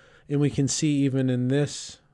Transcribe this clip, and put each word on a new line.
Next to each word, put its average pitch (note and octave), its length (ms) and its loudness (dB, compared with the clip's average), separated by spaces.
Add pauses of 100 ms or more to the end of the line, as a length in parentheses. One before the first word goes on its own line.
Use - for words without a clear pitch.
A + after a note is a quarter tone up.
(300)
And C#3+ 100 0
we C#3+ 120 2
can C#3 160 0
see D3 300 0
even C3 340 2
in B2 160 0
this C#3 500 -2 (160)